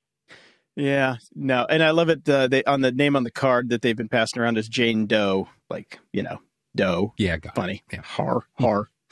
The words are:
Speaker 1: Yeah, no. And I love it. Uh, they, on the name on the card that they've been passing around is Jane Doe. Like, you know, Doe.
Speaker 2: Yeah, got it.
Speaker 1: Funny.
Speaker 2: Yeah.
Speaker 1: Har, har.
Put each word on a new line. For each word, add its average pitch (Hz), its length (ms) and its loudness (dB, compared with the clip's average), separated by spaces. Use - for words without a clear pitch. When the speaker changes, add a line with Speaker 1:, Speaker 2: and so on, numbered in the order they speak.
Speaker 1:
Yeah, 139 400 0
no. 131 340 0
And 160 140 2
I 160 80 4
love 165 200 4
it. 151 200 0
Uh, 135 180 4
they, 135 180 2
on 139 160 2
the 127 100 2
name 143 240 2
on 131 80 0
the 117 80 -6
card 123 380 0
that 117 120 -2
they've 117 160 0
been 110 120 -6
passing 117 300 0
around 117 200 0
is 110 80 -6
Jane 113 400 0
Doe. 101 420 0
Like, - 280 -12
you 95 80 -2
know, - 180 -8
Doe. 95 420 -2
Speaker 2:
Yeah, 87 200 -2
got - 160 -14
it. - 20 -10
Speaker 1:
Funny. 95 360 -6
Speaker 2:
Yeah. - 120 -10
Speaker 1:
Har, - 400 -4
har. 107 320 0